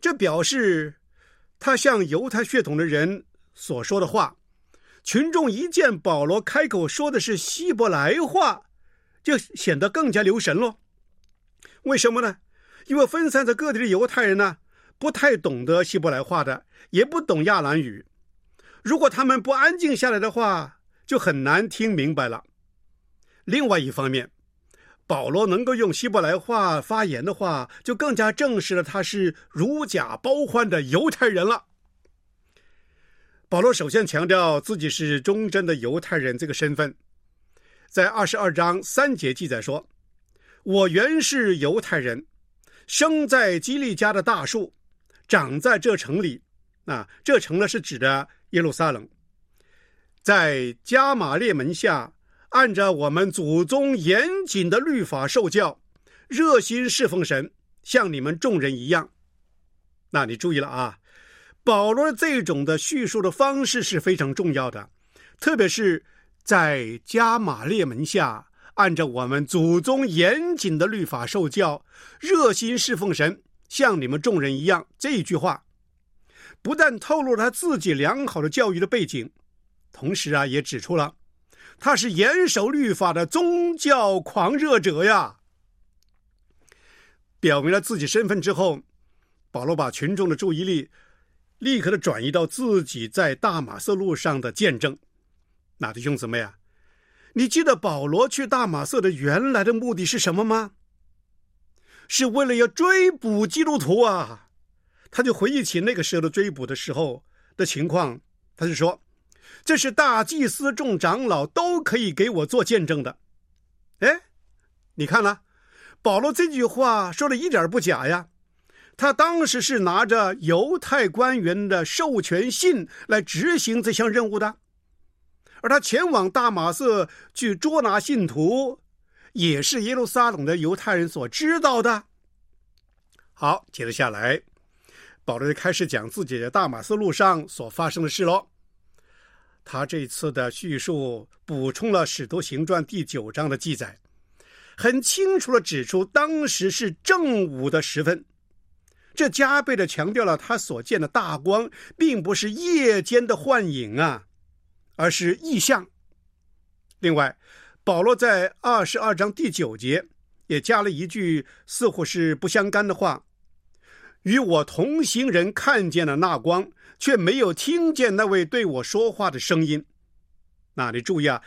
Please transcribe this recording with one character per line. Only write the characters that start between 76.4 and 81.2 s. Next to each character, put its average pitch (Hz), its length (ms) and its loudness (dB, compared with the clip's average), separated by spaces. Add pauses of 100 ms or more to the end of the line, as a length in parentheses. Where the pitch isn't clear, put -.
不 - 140 -4
但 302 240 4
透 302 220 0
露 262 140 2
了 220 80 0
他 240 80 0
自 311 260 -2
己 170 160 -2
良 175 320 0
好 165 160 -6
的 151 80 -2
教 214 240 0
育 170 60 -4
的 170 80 0
背 214 180 0
景， 123 260 -8 (600)
同 - 240 -6
时 - 180 -4
啊， 143 140 0
也 139 140 -2
指 - 200 -10
出 175 140 -4
了 147 200 -2 (640)